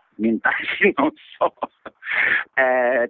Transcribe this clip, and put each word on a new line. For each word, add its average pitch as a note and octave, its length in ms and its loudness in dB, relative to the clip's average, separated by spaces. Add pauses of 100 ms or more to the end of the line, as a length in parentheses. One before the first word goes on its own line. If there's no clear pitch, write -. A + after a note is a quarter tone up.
(160)
Mentais - 540 -2
<laughs> - 100 -6
e G3 160 2
não D#4 140 0 (260)
só. - 160 0 (1040)
Eh, B2+ 520 2